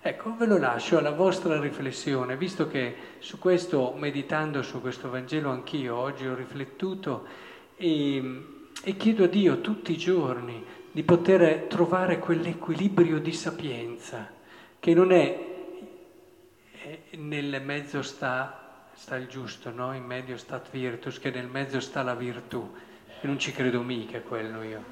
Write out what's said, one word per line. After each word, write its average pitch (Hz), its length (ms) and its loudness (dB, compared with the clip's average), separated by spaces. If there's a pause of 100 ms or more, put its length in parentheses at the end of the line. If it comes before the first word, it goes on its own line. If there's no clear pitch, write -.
Ecco, 220 360 -4
ve 233 80 2
lo 208 140 6
lascio 127 400 4
alla 147 120 2
vostra 165 480 2
riflessione, 135 760 -2
visto 170 300 -2
che 123 280 -2 (220)
su - 220 -14
questo, 175 580 4
meditando 147 640 -2
su 123 200 -6
questo 127 280 -6
Vangelo 127 400 -2
anch'io 127 460 -4
oggi 135 320 -4
ho 127 80 -2
riflettuto 135 920 -6 (500)
e, 139 680 0 (420)
e 196 140 -2
chiedo 220 280 6
a - 20 8
Dio 175 340 6
tutti 208 320 -2
i 151 40 -2
giorni 123 680 0 (280)
di 156 120 -4
poter 170 680 6
trovare 180 500 4
quell'equilibrio 170 1000 2
di 165 120 -2
sapienza, 117 960 -8 (500)
che 170 140 6
non 185 180 8
è, 151 280 6 (1400)
eh, 147 200 -14 (160)
nel 143 460 -4
mezzo 143 380 -4
sta, - 920 -6
sta - 220 -10
il 127 120 -6
giusto, 127 420 -12
no? 123 240 -6
In 131 100 -8
medio 127 320 -8
stat - 340 -10
virtus, 127 500 -6
che 139 100 -4
nel 123 180 -8
mezzo 135 320 -4
sta 135 240 -4
la 123 120 -2
virtù. 120 540 -6 (520)
E 143 60 -4
non 139 120 0
ci 135 140 -4
credo 123 300 0
mica 117 340 -6
a 110 40 -8
quello 110 420 -8
io. 110 280 -10